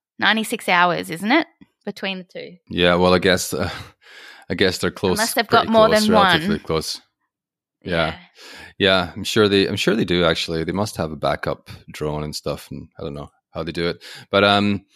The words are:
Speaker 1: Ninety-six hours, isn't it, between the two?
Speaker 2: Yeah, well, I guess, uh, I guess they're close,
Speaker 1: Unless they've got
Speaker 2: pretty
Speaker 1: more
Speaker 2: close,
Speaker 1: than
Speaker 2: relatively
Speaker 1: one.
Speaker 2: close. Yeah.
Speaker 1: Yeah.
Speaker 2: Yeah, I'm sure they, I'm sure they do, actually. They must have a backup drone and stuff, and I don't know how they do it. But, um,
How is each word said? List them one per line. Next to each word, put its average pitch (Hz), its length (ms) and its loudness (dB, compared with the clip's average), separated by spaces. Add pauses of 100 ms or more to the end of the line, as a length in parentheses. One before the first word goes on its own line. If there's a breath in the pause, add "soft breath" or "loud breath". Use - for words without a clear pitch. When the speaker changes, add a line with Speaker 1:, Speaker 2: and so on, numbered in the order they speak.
(200)
Speaker 1:
Ninety-six 214 500 -2
hours, 180 420 2
isn't 185 200 -4
it, 311 140 2 (400)
between 196 340 -8
the 180 40 -16
two? 175 340 -16 (120)
Speaker 2:
Yeah, 87 260 4
well, 90 180 4
I 92 60 4
guess, 92 340 0
uh, 87 160 -4 (800 loud breath)
I 90 60 -4
guess 90 220 0
they're 90 140 -2
close, 92 280 -2
Speaker 1:
Unless 233 140 -2
they've 233 140 -2
got - 180 4
Speaker 2:
pretty 214 80 -2
Speaker 1:
more 220 140 6
Speaker 2:
close, 214 180 2
Speaker 1:
than 214 80 2
Speaker 2:
relatively 185 440 2
Speaker 1:
one. - 20 -6
Speaker 2:
close. - 420 -4 (800)
Yeah. 87 100 -6
Speaker 1:
Yeah. 82 240 0 (600 loud breath)
Speaker 2:
Yeah, 95 380 2
I'm 98 80 -10
sure 107 240 2
they, 98 200 4
I'm 101 80 -2
sure - 200 0
they 113 100 0
do, 87 200 2
actually. 82 380 -2
They 85 80 -6
must 101 260 -4
have 80 140 -4
a 76 40 -10
backup 71 540 -4 (220)
drone 76 320 -6
and 76 120 -10
stuff, - 360 -10
and 69 180 -14 (100)
I - 40 -14
don't 78 100 -10
know 71 160 -12 (240)
how 82 100 -8
they 82 80 -8
do 85 160 -4
it. 85 160 -8 (280 loud breath)
But, 98 120 4
um, 101 420 2 (100)